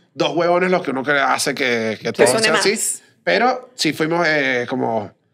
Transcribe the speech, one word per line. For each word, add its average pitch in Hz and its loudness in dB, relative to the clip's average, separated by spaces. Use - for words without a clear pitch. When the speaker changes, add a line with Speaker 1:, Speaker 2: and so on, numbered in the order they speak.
Speaker 1:
dos 147 -2
huevones 175 2
los 185 2
que 143 -6
uno 131 -4
cre-, 139 2
hace 131 0
que, 117 -2
que - -8
Speaker 2:
Que 110 -4
Speaker 1:
todo - 4
Speaker 2:
suene 127 2
Speaker 1:
sea - 2
así. 190 2
Speaker 2:
más. - -4
Speaker 1:
Pero 208 0
sí 156 -2
fuimos, 165 0
eh, 135 0
como, 120 -4